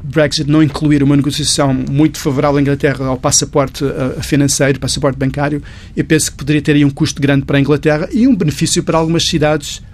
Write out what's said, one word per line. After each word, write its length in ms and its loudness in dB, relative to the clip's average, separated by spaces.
Brexit 460 0
não 140 4
incluir 400 2
uma 120 4
negociação 580 0
muito 440 0
favorável 400 0
à 40 4
Inglaterra 440 0
ao 120 -2
passaporte, 680 -2
ah, 380 -4
financeiro, 560 0
passaporte 400 -2
bancário, 420 -2
eu 100 -2
penso 260 2
que 60 -18
poderia 240 0
ter 140 2
aí 100 4
um 40 4
custo 320 -4
grande 240 2
para 120 0
a 40 4
Inglaterra 500 0
e 160 2
um 80 4
benefício 460 -2
para 160 0
algumas 300 0
cidades, 560 -2